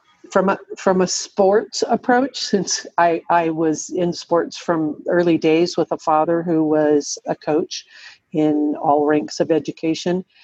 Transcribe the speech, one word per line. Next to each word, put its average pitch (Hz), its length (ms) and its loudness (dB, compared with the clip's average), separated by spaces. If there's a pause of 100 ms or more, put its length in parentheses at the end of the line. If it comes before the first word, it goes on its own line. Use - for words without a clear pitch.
(320)
from 190 180 2
a, 190 80 0 (180)
from 185 260 0
a 180 60 2
sports - 800 0
approach, 247 520 0
since - 480 -2 (100)
I, 170 320 2
I 170 220 2
was 156 400 -2
in 175 220 -2
sports - 440 -2
from 160 500 -4
early 175 300 2
days 165 400 2
with 165 140 -2
a 160 80 -4
father 165 420 0
who 165 220 0
was 151 640 2
a - 80 -4
coach - 500 -4 (460)
in 151 500 0
all 147 240 2
ranks 151 340 0
of 156 120 0
education. 160 760 -2 (180)